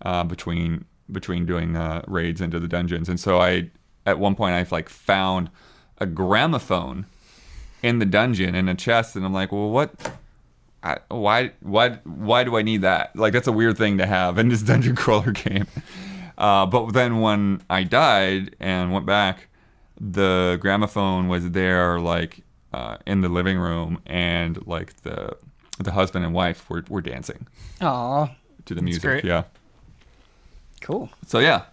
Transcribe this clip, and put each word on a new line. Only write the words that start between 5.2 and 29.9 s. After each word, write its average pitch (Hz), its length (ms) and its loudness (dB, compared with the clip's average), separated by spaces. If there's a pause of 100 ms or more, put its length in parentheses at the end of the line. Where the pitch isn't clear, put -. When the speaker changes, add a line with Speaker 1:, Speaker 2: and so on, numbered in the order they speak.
Speaker 1:
a 107 60 -2
gramophone 92 1000 0 (800)
in 120 160 2
the 110 60 2
dungeon 95 500 2
in 92 120 2
a 90 80 0
chest, 117 400 0
and 95 80 -6
I'm 95 100 -2
like, 95 180 -2
"Well, 104 180 -2
what? 135 420 -2 (720)
I, 78 140 -4 (120)
why, 113 500 2
why, 110 440 2
why 107 400 0
do 117 140 0
I 110 40 4
need 107 200 2
that? 92 340 2
Like, 107 180 2
that's 123 140 2
a - 40 4
weird 110 260 4
thing 101 200 2
to 92 100 2
have 92 300 2
in 117 120 4
this 113 120 2
<laughs> 104 100 0
dungeon 123 240 2
crawler 107 360 2
game." 98 360 -2 (720)
Uh, 98 280 4
but 110 280 0
then 120 260 2
when 101 500 2
I 92 140 2
died 98 760 2
and 90 320 -2
went 98 140 -2
back, 98 440 0 (500)
the 92 600 2
gramophone 98 680 0
was 87 240 -2
there, 90 480 2
like, 85 420 -4 (320)
uh, 58 320 -10
in 98 160 0
the 90 80 2
living 90 280 0
room, 85 480 -4
and, 85 600 -4
like, 85 340 -8
the, - 340 -10 (440)
the 95 120 -4
husband 92 340 0
and 82 80 -2
wife 87 360 -2
were, 87 200 -8
were 98 120 -4
dancing - 460 -12 (340)
Speaker 2:
Aw. 135 440 0 (400)
Speaker 1:
to - 80 -10
the - 20 -8
Speaker 3:
That's 87 80 -4
Speaker 1:
music. 85 180 -2
Speaker 3:
great. - 220 0
Speaker 1:
Yeah. 85 200 2 (1400)